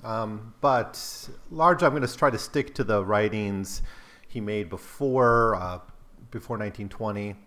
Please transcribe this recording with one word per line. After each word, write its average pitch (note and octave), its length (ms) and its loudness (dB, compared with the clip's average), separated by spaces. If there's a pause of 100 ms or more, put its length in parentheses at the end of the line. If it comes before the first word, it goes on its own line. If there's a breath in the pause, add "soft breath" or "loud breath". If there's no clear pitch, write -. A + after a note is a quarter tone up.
Um, A2 560 -6
but - 720 -2 (200)
largely, E3+ 360 4
I'm C#3 80 4
gonna C#3+ 100 0
s-, B2 100 -4
try D3 140 4
to A#2 100 0
stick - 360 -4
to C3 100 0
the G#2 180 2
writings G#2 800 0 (480 loud breath)
he - 100 -8
made G#2 300 -4
before, A#2 880 4
uh, F2+ 240 -6 (520)
before A2+ 280 -8
nineteen G#2 320 -8
twenty G#2 460 -6 (100)